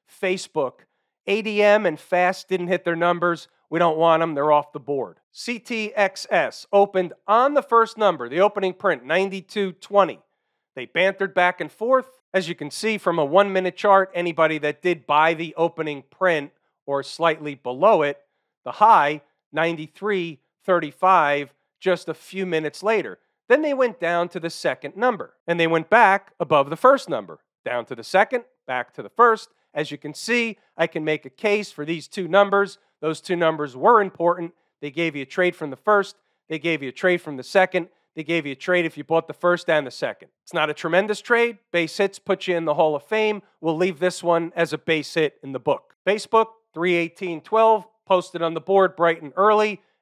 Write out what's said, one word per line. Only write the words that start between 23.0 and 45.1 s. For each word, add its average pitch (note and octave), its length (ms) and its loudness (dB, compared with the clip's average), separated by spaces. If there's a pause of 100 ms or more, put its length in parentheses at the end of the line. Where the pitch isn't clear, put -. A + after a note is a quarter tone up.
Then C#4+ 140 4
they D4 120 -2
went B3+ 260 -2
down E3+ 300 -2
to F3+ 100 -12
the E3 100 -8
second - 460 -6
number, G#3 400 -4 (120)
and E3+ 120 -2
they E3 60 2
went E3 240 -2
back G3+ 500 4
above C#3+ 300 0
the D#3+ 60 -8
first C4 340 2
number, G2 300 -8 (240)
down A#2+ 220 -6
to B2+ 100 -14
the A2+ 80 -14
second, A3 400 0 (240)
back B2+ 260 -8
to B2+ 100 -14
the G2+ 60 -18
first. A3+ 400 2 (240)
As D3 180 -4
you D3 60 -10
can D3 160 -14
see, A3+ 440 -4 (180)
I E3 120 0
can D#3+ 160 -8
make D#3 220 -4
a C3+ 60 -20
case G#3 400 -2
for D3 140 -12
these D#3+ 220 -8
two F#3 200 -8
numbers. G3 520 2 (220)
Those D#3 200 -4
two F#3 140 -4
numbers D#3 420 -2
were G#3+ 240 4
important. E3+ 520 -2 (280)
They C#3+ 100 -10
gave D#3+ 240 -4
you C#3 80 -8
a B2+ 40 -12
trade F3+ 280 -2
from D3+ 140 -10
the C3+ 60 -12
first. G3+ 400 0 (320)
They D#3 120 -8
gave D#3 240 -4
you C3 60 -8
a - 20 -8
trade F3+ 300 0
from C#3+ 160 -12
the B2+ 60 -12
second. F#3 460 0 (260)
They D#3+ 80 -10
gave D#3+ 220 -4
you C#3 80 -8
a - 20 -12
trade F3 300 0
if D#3 120 -10
you D3 60 -12
bought D#3+ 240 -2
the D3 60 -12
first F3 360 0
and D3+ 180 0
the A#2 40 -12
second. - 380 -8 (140)
It's - 100 -16
not D#3 160 -2
a C3+ 40 -6
tremendous G3 480 0
trade. A#3 380 0 (120)
Base E3+ 260 -2
hits G3 220 -2
put - 280 -4
you F3 100 -2
in E3 80 -4
the D3+ 80 0
Hall D#3 220 2
of C#3+ 80 -8
Fame. G#3+ 380 -2 (200)
We'll D#3+ 160 -2
leave F3 220 -2
this F3+ 240 -2
one E3+ 320 0
as E3+ 180 -2
a D#3 40 -4
base D#3+ 360 -4